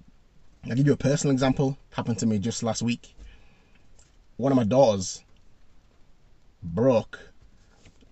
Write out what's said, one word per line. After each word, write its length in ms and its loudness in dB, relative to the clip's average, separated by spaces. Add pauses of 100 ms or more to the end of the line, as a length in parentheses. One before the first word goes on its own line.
(640)
I'll 100 -6
give 100 2
you 60 4
a 60 0
personal 340 0
example. 460 0 (140)
Happened 280 -4
to 60 -4
me 120 0
just 240 -6
last 200 -4
week. 340 -6 (1200)
One 160 -2
of 60 4
my 80 2
daughters 580 2 (1400)
broke 680 -2 (800)